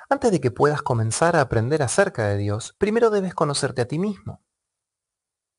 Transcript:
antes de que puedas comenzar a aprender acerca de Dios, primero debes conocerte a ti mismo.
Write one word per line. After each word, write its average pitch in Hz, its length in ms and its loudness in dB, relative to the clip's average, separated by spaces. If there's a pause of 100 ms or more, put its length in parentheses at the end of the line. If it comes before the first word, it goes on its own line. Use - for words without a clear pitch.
antes - 220 0
de 160 100 2
que 127 80 0
puedas 143 320 0
comenzar 120 540 0
a 151 60 4
aprender 127 420 0
acerca 123 440 0
de 101 100 0
Dios, 104 420 -4
primero 220 320 2
debes 190 240 -2
conocerte 139 480 -2
a 117 40 -2
ti 151 120 -4
mismo. 202 420 -6 (1160)